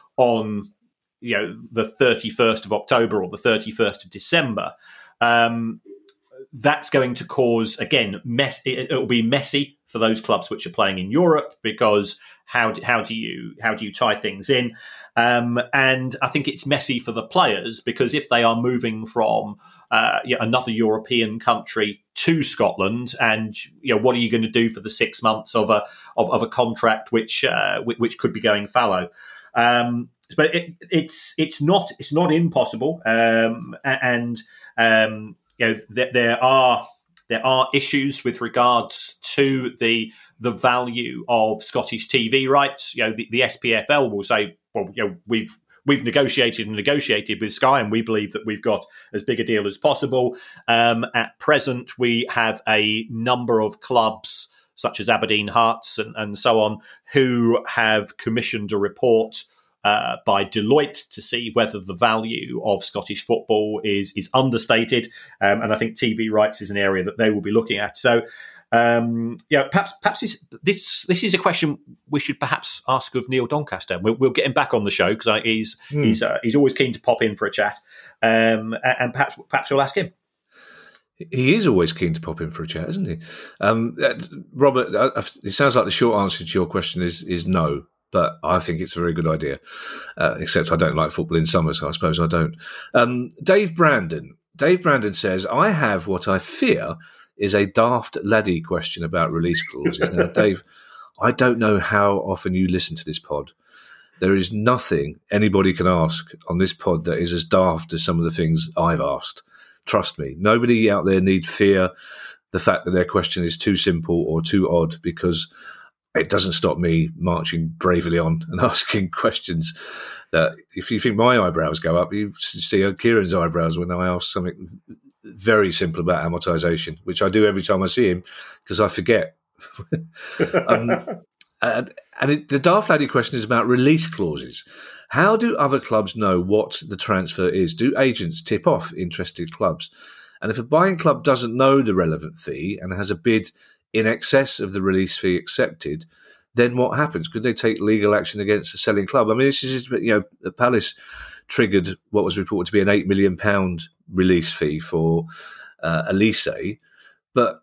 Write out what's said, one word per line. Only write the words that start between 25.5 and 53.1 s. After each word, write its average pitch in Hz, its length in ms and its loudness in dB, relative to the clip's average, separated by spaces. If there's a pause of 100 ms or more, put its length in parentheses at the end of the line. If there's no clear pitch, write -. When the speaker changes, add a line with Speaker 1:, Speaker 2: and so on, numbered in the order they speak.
Speaker 1:
of 110 160 2
a, 104 140 2 (320)
of, 110 140 0
of 117 120 0
a 113 60 -2
contract 113 640 0
which, 113 320 0
uh, 101 380 0
whi-, 117 160 -6
which 113 200 -2
could - 140 0
be 107 80 -10
going 104 260 2
fallow? 98 420 0 (460)
Um, 120 560 2 (260)
but 160 180 2
it, 170 200 -6 (160)
it's, - 480 -2
it's 156 220 -4
not, 170 380 2
it's - 140 -10
not 170 200 2
impossible. 156 720 0
Um, 113 800 2
a-, 135 200 -2
and, 120 380 -2 (360)
um, 110 580 2 (220)
you 120 80 2
know, 110 80 2 (200)
th-, 127 200 -2
there 120 280 2
are, 127 460 4 (400)
there 113 180 -2
are 131 260 2
issues 139 520 0
with 120 160 -4
regards 120 840 0
to 135 560 0
the, 113 340 0 (260)
the 120 120 -2
value 120 760 -2
of 110 340 2
Scottish - 460 -6
T 117 200 0
V 131 180 2
rights. 139 480 0
You 120 100 -2
know, 110 80 0
the, 107 180 -8
the 120 120 0
S - 140 0
P 117 180 0
F 107 140 -2
L 143 220 2
will 101 140 -6
say, 107 340 -2 (160)
"Well, 98 180 -6
you 113 140 -4
know, 90 100 -8 (100)
we've, 110 300 -4 (300)
we've 139 180 2
negotiated 120 640 2
and 107 100 -8
negotiated 107 640 0
with 104 140 -4
Sky, 135 260 4
and 104 100 -2
we 113 120 0
believe 107 300 -2
that - 120 -8
we've 107 160 -6
got 107 240 0 (300)
as 101 80 -6
big 117 180 -2
a 110 40 -2
deal 104 220 0
as 98 120 -8
possible." 127 580 0 (320)
Um, 117 460 4
at - 240 -4
present, 131 580 -2
we 120 320 0
have 113 400 0
a 107 400 0
number 117 520 0